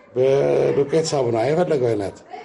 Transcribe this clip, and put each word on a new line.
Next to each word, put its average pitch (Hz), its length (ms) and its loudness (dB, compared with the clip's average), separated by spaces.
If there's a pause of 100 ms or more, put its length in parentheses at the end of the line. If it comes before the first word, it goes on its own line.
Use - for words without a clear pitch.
(120)
በዱቄት 139 960 2
ሳሙና 127 360 0
የፈለገው 151 460 0
አይነት 104 300 -2 (280)